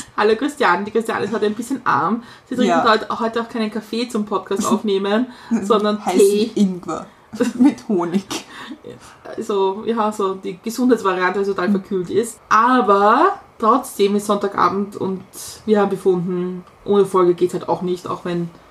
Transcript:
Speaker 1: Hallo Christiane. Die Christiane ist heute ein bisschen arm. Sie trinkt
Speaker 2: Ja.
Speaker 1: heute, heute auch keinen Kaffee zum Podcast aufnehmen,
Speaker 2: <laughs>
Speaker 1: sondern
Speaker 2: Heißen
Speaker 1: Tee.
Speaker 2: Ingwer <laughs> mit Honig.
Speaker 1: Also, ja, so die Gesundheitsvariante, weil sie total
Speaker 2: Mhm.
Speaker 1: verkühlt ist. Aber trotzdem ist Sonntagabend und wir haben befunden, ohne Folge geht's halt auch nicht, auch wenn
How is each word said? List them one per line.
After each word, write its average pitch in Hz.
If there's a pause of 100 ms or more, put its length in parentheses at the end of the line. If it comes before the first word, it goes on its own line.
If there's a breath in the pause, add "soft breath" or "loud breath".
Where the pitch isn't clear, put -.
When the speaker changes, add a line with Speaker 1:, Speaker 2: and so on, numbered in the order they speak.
(180)
Speaker 1:
Hallo 220
Christiane. 202
Die 208
Christiane 220
ist 220
heute 208
ein 214
bisschen 262
arm. 175 (260 loud breath)
Sie 254
trinkt 220
Speaker 2:
Ja. 170
Speaker 1:
heute, 220 (120)
heute 226
auch 226
keinen 220
Kaffee 226
zum 214
Podcast 196
aufnehmen, 208 (180 loud breath)
Speaker 2:
<laughs> 214
Speaker 1:
sondern 208
Speaker 2:
Heißen 190
Speaker 1:
Tee. 208
Speaker 2:
Ingwer 185 (240)
<laughs> 214 (180)
mit -
Honig. 175 (1120 loud breath)
Speaker 1:
Also, 196
ja, 220
so 196
die 190
Gesundheitsvariante, 196
weil 196
sie 196
total 185
Speaker 2:
Mhm. 196
Speaker 1:
verkühlt 185
ist. 226
Aber 226 (180)
trotzdem 214
ist 202
Sonntagabend 196
und 190 (420)
wir 208
haben 196
befunden, 180 (180)
ohne 202
Folge 180
geht's 180
halt 165
auch 170
nicht, 180
auch -
wenn 175 (220 loud breath)